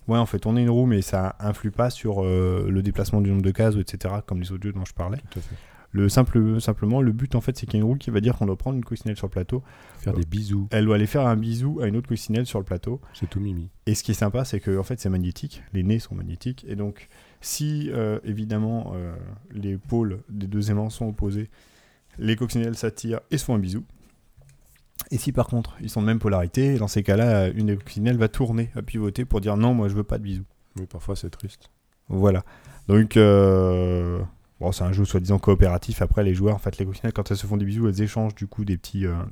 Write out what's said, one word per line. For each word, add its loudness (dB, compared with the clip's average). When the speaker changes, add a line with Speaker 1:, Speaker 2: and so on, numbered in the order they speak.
Speaker 1:
Ouais, 4
on 4
fait -4
tourner 2
une 4
roue, 4
mais 4
ça -2
influe -4
pas 0
sur, -2
euh, 2
le 2
déplacement 2
du 2
nombre 2
de 2
cases, 2
et 0
cetera, -6
comme -4
les -6
autres -8
jeux -4
dont -6
je -16
parlais. -4
Speaker 2:
Tout -8
à -8
fait. -12
Speaker 1:
Le 6
simple, 4
simplement, 0
le 4
but, -2
en 2
fait, -2
c'est -8
qu'il -4
y 2
a 2
une 2
roue 2
qui -6
va 2
dire 2
qu'on 0
doit -2
prendre -4
une -4
coccinelle -6
sur -6
le -6
plateau. -4
Speaker 2:
Faire -4
Speaker 1:
Euh, 0
Speaker 2:
des 0
bisous. -2
Speaker 1:
elle 2
doit 4
aller 4
faire 2
un 4
bisou -2
à 0
une 0
autre -4
coccinelle -2
sur -6
le -4
plateau. -6
Speaker 2:
C'est -6
tout -4
mimi. -6
Speaker 1:
Et 0
ce -2
qui -4
est 2
sympa, 0
c'est -4
que, -2
en -2
fait, -6
c'est -2
magnétique. -4
Les -2
nez 2
sont -10
magnétiques. -8
Et -8
donc, -8
si, -4
euh, -2
évidemment, -4
euh, -8
les -6
pôles -2
des -6
deux 0
aimants 0
sont -6
opposés, -4
les 0
coccinelles -2
s'attirent -4
et 0
se -4
font 0
un 4
bisou. -2
Et -2
si, -2
par 2
contre, -4
ils -8
sont -2
de 2
même 2
polarité, 2
dans 0
ces 0
cas-là, 4
une 0
des 2
coccinelles 0
va 4
tourner, 0
va -6
pivoter -4
pour 0
dire : « 0
Non, 4
moi, 2
je -2
veux 0
pas -4
de -6
bisou. » -6
Speaker 2:
Oui, -8
parfois, -8
c'est -8
triste. -14
Speaker 1:
Voilà. 4
Donc, 6
euh, 6
bon, 0
c'est -2
un 0
jeu 4
soi-disant 2
coopératif. 0
Après, 2
les 2
joueurs, 2
en -6
fait, -6
les -2
coccinelles, -6
quand -4
elles -2
se -6
font -2
des 0
bisous, 0
elles 0
échangent -2
du -8
coup -8
des -2
petits, -6
euh, 0